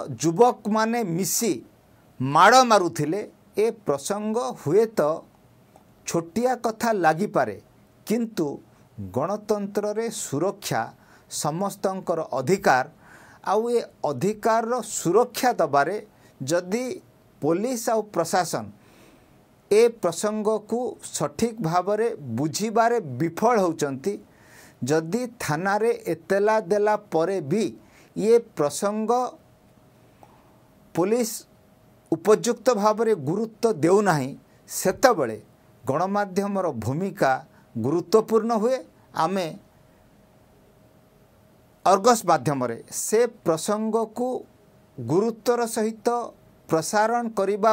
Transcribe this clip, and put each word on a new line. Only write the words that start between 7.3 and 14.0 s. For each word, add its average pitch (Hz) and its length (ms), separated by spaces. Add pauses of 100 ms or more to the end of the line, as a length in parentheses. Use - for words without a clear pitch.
କିନ୍ତୁ 220 400 (520)
ଗଣତନ୍ତ୍ରରେ 202 1080 (180)
ସୁରକ୍ଷା 147 580 (600)
ସମସ୍ତଙ୍କର 180 800 (120)
ଅଧିକାର। 135 520 (600)
ଆଉ 208 260
ଏ 233 100 (240)